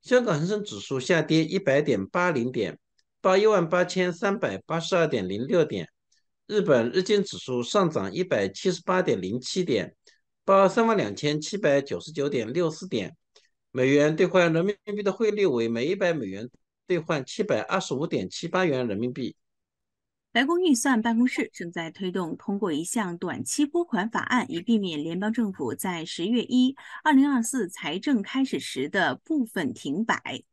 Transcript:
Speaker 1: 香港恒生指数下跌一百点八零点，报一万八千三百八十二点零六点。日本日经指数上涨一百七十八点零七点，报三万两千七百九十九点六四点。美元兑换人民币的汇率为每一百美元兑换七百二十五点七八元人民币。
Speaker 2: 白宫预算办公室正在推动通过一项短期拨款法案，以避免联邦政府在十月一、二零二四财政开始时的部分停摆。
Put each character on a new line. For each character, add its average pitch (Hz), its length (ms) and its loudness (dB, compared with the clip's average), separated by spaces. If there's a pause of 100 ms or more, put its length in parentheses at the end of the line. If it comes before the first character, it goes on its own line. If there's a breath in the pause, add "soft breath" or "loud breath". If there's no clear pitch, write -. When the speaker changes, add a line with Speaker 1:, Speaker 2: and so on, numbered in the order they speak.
Speaker 1:
香 247 240 4
港 185 140 2
恒 160 80 0
生 208 180 -2
指 104 160 -10
数 135 180 -4
下 160 220 2
跌 160 240 4
一 170 140 -2
百 143 240 2
点 107 240 0
八 175 240 0
零 123 200 0
点， 90 280 -4 (420)
报 190 160 4
一 208 100 6
万 185 220 4
八 175 160 2
千 180 280 -2
三 196 240 -2
百 113 300 -4
八 165 140 -2
十 165 160 -2
二 165 100 4
点 113 220 -2
零 107 180 -4
六 165 180 4
点。 90 240 -6 (600)
日 208 120 0
本 123 300 4
日 180 140 0
经 208 180 2
指 - 160 -8
数 123 240 -4
上 185 260 2
涨 95 240 -4
一 165 120 -2
百 104 240 0
七 180 240 -2
十 170 100 -8
八 185 180 0
点 123 200 0
零 98 200 -4
七 180 220 -4
点， 117 320 -2 (500 soft breath)
报 196 240 6
三 226 160 2
万 226 120 2
两 107 180 -2
千 151 260 -2
七 175 160 -8
百 143 240 4
九 139 200 -6
十 - 100 -14
九 147 180 -4
点 120 240 -4
六 170 160 0
四 160 200 -10
点。 98 280 -4 (540 soft breath)
美 127 200 2
元 147 240 4
兑 180 120 4
换 170 260 4
人 165 120 2
民 202 120 -2 (200)
币 208 80 -6
的 196 80 0
汇 214 180 0
率 208 160 0
为 117 220 0
每 117 180 -2
一 180 80 -2
百 190 180 0
美 135 140 -4
元 101 240 -10 (340)
兑 180 140 0
换 156 260 -4
七 - 200 -4
百 117 180 0
二 - 180 -2
十 - 140 -6
五 135 100 -2
点 120 240 -4
七 - 200 -10
八 180 160 0
元 131 240 0
人 101 100 -4
民 123 140 -4
币。 131 240 -8 (960)
Speaker 2:
白 240 120 2
宫 339 160 2
预 339 140 4
算 233 260 2
办 233 160 0
公 247 120 4
室 254 240 -2
正 170 180 -10
在 170 200 -8
推 185 200 -6
动 175 260 -4
通 202 220 -4
过 190 140 -2
一 147 100 -2
项 180 360 -4
短 165 260 -6
期 - 200 0
拨 339 200 -2
款 220 260 -2
法 190 100 -2
案， - 280 0
以 165 120 -6
避 226 180 2
免 160 260 -4
联 165 160 -4
邦 214 120 -2
政 220 200 -2
府 139 220 -4
在 165 300 -6
十 - 200 -8
月 226 180 2
一、 254 320 2 (300 loud breath)
二 311 80 4
零 277 180 6
二 262 100 2
四 226 280 -2
财 165 320 -6
政 254 200 2
开 262 240 -2
始 - 140 -2
时 - 300 -4
的 170 260 2
部 285 300 -2
分 185 280 -4
停 156 320 -4
摆。 160 380 -4 (100)